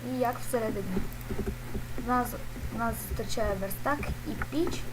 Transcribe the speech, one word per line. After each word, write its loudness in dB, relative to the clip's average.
і 0
як 2
всередині. 0
Нас, 4
нас 2
зустрічає 2
верстак 0
і -2
піч 2